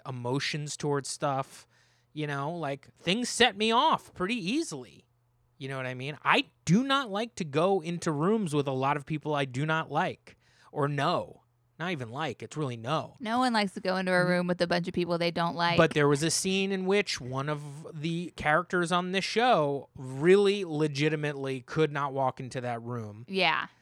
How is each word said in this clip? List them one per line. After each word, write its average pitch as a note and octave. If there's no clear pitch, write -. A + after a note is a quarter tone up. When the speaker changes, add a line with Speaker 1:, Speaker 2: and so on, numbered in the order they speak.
Speaker 1:
emotions C3+
towards C#3+
stuff. -
You D3+
know, C#3+
like, D3
things A3
set A3+
me A3
off C4
pretty F#3+
easily. E3+
You C3+
know C3+
what C3
I B2+
mean? C3+
I G3
do G#3
not C4+
like A3
to F3+
go E3
into E3+
rooms E3+
with C#3+
a C#3
lot C3+
of C#3+
people D3+
I C#3+
do C3
not D#3+
like D3+
or C#3+
know. C#3
Not E3+
even B2+
like. C3+
It's -
really B2+
no. B2+
Speaker 2:
No A#3
one B3+
likes G#3
to -
go F#3
into F#3
a F#3
Speaker 1:
Mm. F3+
Speaker 2:
room F3+
with F3
a F3
bunch E3+
of F3
people F3
they E3+
don't E3+
like. E3+
Speaker 1:
But E3
there D3
was C#3+
a D#3+
scene F#3+
in F#3
which G3
one C3
of D3
the E3
characters F3
on F3+
this F#3+
show D#3
really F#3
legitimately D3
could D#3
not C#3+
walk C3+
into C3
that A#2+
room. A2+
Speaker 2:
Yeah. F3